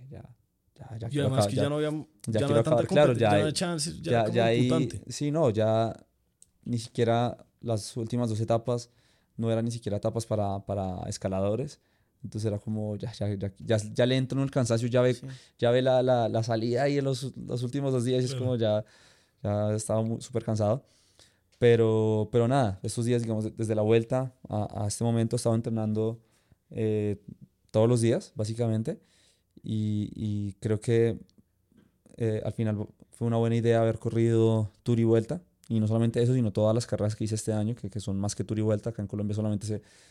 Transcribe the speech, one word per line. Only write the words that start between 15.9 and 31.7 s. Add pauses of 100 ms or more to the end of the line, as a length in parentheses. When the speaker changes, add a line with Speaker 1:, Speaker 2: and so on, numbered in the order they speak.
Speaker 1:
la,
la
salida
ahí
en
los,
los
últimos
dos
días
y
es
Speaker 2:
Claro.
Speaker 1:
como
ya, (580)
ya
estaba
mu-,
súper
cansado". (720)
Pero,
pero
nada,
estos
días,
digamos,
de-,
desde
la
vuelta (160)
a,
a
este
momento
he
estado
entrenando... (500)
Eh, (520)
todos
los
días,
básicamente. (640)
Y,
y
creo
que, (960)